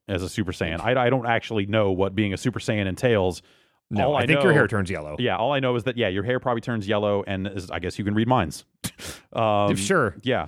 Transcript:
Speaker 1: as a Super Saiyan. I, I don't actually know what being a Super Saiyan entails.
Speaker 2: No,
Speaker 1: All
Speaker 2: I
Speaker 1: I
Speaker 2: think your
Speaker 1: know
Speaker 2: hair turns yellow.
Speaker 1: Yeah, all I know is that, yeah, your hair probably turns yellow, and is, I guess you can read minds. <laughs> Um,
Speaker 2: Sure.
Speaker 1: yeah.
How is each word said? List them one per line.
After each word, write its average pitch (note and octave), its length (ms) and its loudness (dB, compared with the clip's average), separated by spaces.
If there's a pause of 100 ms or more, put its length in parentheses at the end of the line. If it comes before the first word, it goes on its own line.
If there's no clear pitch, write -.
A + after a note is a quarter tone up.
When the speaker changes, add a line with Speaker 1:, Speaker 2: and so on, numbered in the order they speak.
Speaker 1:
as F#2 160 -2
a F2+ 60 -6
Super F#2 240 -4
Saiyan. E2 260 -4
I, B2 280 0
I - 20 2
don't B2 180 0
actually A2 380 -2
know G2+ 260 2
what F#2+ 240 0
being G#2 180 0
a F2+ 40 -2
Super A2+ 220 -2
Saiyan G#2 280 0
entails. F#2+ 540 2 (500)
Speaker 2:
No, G#2+ 160 2
Speaker 1:
All D3 80 2
Speaker 2:
I C3+ 60 2
Speaker 1:
I - 40 0
Speaker 2:
think C#3+ 160 4
your F3 120 6
Speaker 1:
know D3 40 6
Speaker 2:
hair A#2 100 4
turns G2 220 0
yellow. D2+ 300 -6
Speaker 1:
Yeah, A2+ 160 0
all A#2 160 0
I C#3 80 0
know B2+ 160 0
is A2+ 80 -2
that, A#2+ 140 -4
yeah, A2 100 2
your F#2+ 160 0
hair B2 160 0
probably A#2+ 220 0
turns A2 260 -4
yellow, G#2 400 2
and F#2+ 180 -4
is, F#2+ 240 -8
I F2 100 -6
guess F2 200 -6
you G2+ 60 -2
can G2+ 100 0
read A2+ 140 2
minds. A2+ 340 0 (220)
<laughs> - 100 -10 (380)
Um, G#2 420 2
Speaker 2:
Sure. F3+ 460 0
Speaker 1:
yeah. A2+ 260 -2